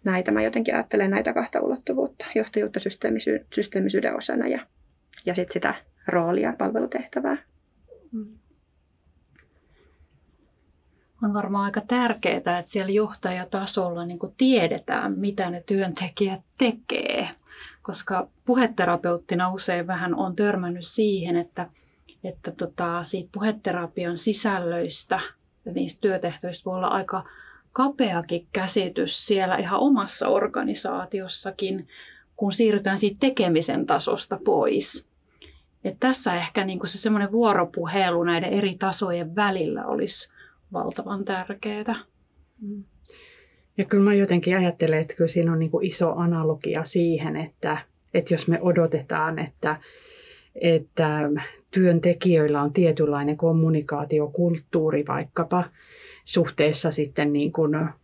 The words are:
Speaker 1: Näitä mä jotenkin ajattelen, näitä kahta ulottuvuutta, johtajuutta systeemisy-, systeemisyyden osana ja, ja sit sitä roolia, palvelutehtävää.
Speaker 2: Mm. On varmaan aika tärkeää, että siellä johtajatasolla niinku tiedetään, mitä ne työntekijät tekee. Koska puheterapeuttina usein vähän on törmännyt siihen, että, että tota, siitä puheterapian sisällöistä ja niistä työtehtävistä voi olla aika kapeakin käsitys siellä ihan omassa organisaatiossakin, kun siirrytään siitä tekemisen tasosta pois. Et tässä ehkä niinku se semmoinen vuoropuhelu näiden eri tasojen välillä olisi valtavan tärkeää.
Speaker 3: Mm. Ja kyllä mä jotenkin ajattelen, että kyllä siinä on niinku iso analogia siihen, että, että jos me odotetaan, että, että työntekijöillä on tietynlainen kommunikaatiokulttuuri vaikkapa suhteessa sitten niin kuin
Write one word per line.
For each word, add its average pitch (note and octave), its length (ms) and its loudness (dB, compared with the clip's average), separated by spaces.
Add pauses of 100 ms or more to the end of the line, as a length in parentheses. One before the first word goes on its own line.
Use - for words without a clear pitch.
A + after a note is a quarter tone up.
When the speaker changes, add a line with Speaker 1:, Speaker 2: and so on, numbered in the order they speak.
Speaker 1:
Näitä F#3 280 0
mä G#3+ 100 2
jotenkin A3+ 320 0
ajattelen, G3 360 0
näitä G#3 220 0
kahta - 280 -2
ulottuvuutta, - 760 -4
johtajuutta G#3+ 460 -2
systeemisy-, - 720 -2
systeemisyyden F#3+ 640 0
osana - 320 -2
ja, - 180 -4 (600)
ja F3+ 80 -2
sit F3+ 160 -4
sitä - 240 -2 (340)
roolia, F3 500 0
palvelutehtävää. C4+ 800 -4 (760)
Speaker 2:
Mm. A3 140 -10 (3000)
On G#3 120 0
varmaan G3 300 -2
aika G3+ 160 -2
tärkeää, A#3 560 0
että F3 260 -2
siellä G3 300 -2
johtajatasolla F#3 1120 -2
niinku F3 300 -8
tiedetään, G3+ 840 2
mitä G3 320 -2
ne F3 160 -8
työntekijät F#3 760 -2 (180)
tekee. - 680 -2 (540)
Koska - 460 -4 (160)
puheterapeuttina F3+ 1080 0
usein F3 340 -2
vähän F3 280 -4
on F#3 220 -4
törmännyt F3+ 500 0
siihen, F#3+ 500 0
että, F3 340 -4 (540)
että F3+ 260 -10
tota, E3+ 520 -6
siitä F3 300 -6
puheterapian F3+ 840 -4
sisällöistä F3 1040 -2 (440)
ja F3 80 -10
niistä F3+ 280 -4
työtehtävistä F3+ 640 -4
voi F#3 120 -4
olla F#3 120 -2
aika G3 360 -2 (480)
kapeakin F#3 800 0
käsitys F#3 760 0
siellä F#3+ 300 2
ihan F#3+ 240 0
omassa B3+ 480 2
organisaatiossakin, F#3+ 1600 -2 (480)
kun G3+ 160 0
siirrytään G3+ 460 2
siitä G3+ 220 0
tekemisen F#3 680 2
tasosta - 580 -2
pois. - 640 2 (760)
Et F#3+ 160 -4
tässä B3+ 340 2
ehkä F3 300 -2
niinku F#3+ 220 -4
se - 120 -4
semmoinen G3+ 340 0
vuoropuhelu F3+ 920 2
näiden F3 280 0
eri G3 220 0
tasojen F3+ 640 -2
välillä F#3+ 500 0
olisi - 460 -4 (400)
valtavan F#3+ 520 -6
tärkeää. G#3 720 -6 (640)
Speaker 3:
Mm. G3+ 240 -10 (920)
Ja G3 80 0
kyllä G3 200 6
mä G3+ 100 8
jotenkin F#3 420 4
ajattelen, E3+ 440 2
että D#3+ 140 -4
kyllä E3 180 2
siinä E3+ 200 4
on D#3+ 60 2
niinku D#3+ 220 0
iso F3 320 0
analogia D#3+ 720 0
siihen, D#3+ 520 0
että, D#3 420 -4 (360)
että E3+ 200 2
jos D#3+ 140 -2
me E3+ 120 4
odotetaan, D#3+ 800 2
että, D#3 380 -4 (800)
että D3+ 760 2 (400)
työntekijöillä E3 920 4
on D3 100 0
tietynlainen D3+ 640 2
kommunikaatiokulttuuri D#3 1700 2
vaikkapa D#3 580 0 (600)
suhteessa D#3 680 2
sitten D3 420 0
niin D3 200 0
kuin D#3 200 2 (320)